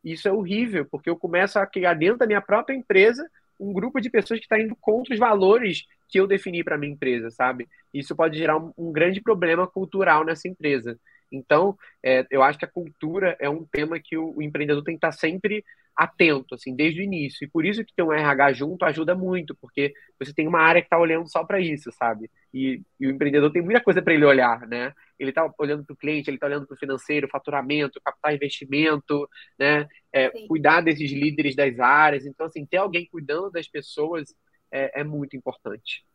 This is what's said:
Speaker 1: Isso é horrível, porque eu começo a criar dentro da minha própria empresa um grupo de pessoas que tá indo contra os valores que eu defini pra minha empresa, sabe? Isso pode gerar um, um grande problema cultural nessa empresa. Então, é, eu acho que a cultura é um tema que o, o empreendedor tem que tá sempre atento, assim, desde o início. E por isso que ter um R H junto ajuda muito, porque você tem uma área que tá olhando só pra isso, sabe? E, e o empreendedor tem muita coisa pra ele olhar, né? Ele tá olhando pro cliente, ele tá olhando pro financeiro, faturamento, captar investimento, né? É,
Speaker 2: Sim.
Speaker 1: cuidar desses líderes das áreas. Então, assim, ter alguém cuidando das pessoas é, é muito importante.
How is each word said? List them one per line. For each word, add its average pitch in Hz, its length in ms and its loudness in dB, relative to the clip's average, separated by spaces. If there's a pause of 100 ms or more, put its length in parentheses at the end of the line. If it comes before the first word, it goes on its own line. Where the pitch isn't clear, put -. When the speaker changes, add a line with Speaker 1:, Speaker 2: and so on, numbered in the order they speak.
Speaker 1:
Isso 165 260 -4
é - 20 2
horrível, 202 540 -2
porque 147 240 -8
eu 170 80 -2
começo 185 420 0
a 196 80 0
criar 180 260 0
dentro 180 260 2
da 247 60 4
minha 208 160 0
própria 226 320 0
empresa 240 560 4 (300)
um 202 140 -8
grupo 240 260 -4
de 233 100 -6
pessoas 226 300 -2
que - 80 -16
tá 220 120 2
indo 220 200 -4
contra 247 340 0
os 214 60 -2
valores 208 640 4 (240)
que 185 120 2
eu 196 80 4
defini 190 360 -2
pra 151 140 -2
minha 147 160 -6
empresa, 123 380 -2
sabe? 123 360 -2 (260)
Isso 139 220 -6
pode 160 220 2
gerar 156 200 0
um, 160 200 -6
um 170 160 -8
grande 180 260 2
problema 180 480 2
cultural 180 560 0
nessa 160 240 -4
empresa. 135 500 -4 (320)
Então, 151 480 2 (240)
é, 131 280 2
eu 135 120 2
acho 147 160 4
que - 80 -6
a - 40 -20
cultura 170 680 -4
é 143 100 -2
um 156 160 -6
tema 151 340 -4
que - 160 -10
o, 160 220 -6
o 151 40 -6
empreendedor 147 420 -2
tem 165 120 -6
que - 60 -8
tá 160 100 0
sempre 190 540 -2 (280)
atento, 151 600 2
assim, 127 220 -10
desde 156 260 -2
o - 20 -6
início. 160 400 -6
E - 60 -12
por 165 160 -2
isso 208 180 -2
que - 100 -14
ter 175 100 -2
um 160 100 0
R 151 100 0
H 139 300 4
junto 160 320 -4
ajuda 160 300 0
muito, 185 400 -6
porque 143 380 -4 (240)
você 139 140 -10
tem 156 160 -2
uma 165 140 2
área 170 200 6
que - 60 -16
tá 165 100 2
olhando 165 300 2
só 156 160 -4
pra 196 160 -2
isso, 147 320 -4
sabe? 113 380 -4 (240)
E, 131 280 -4 (180)
e 139 80 -2
o - 20 2
empreendedor 143 420 2
tem 175 120 -2
muita 226 180 2
coisa 180 200 2
pra 170 120 2
ele 151 100 6
olhar, 123 440 4
né? 120 260 -6 (260)
Ele 135 140 -6
tá 160 240 0
olhando 147 260 -4
pro 147 140 -18
cliente, 147 320 -4
ele 135 80 -8
tá 147 80 -6
olhando 143 220 -6
pro 135 100 -20
financeiro, 139 500 -4
faturamento, 143 720 -4
captar 151 360 -4
investimento, 143 920 -2 (320)
né? 147 280 2 (260)
É, 131 160 2
Speaker 2:
Sim. - 180 -12
Speaker 1:
cuidar 156 340 4
desses 151 300 -2
líderes 143 440 -2
das 135 240 0
áreas. 143 460 4
Então, 143 200 -8
assim, 160 200 -12
ter 175 120 -4
alguém 175 340 -2
cuidando 165 400 -8
das 165 160 -8
pessoas 151 680 -8 (380)
é, 139 300 -6
é - 20 -4
muito 147 320 -8
importante. - 800 -12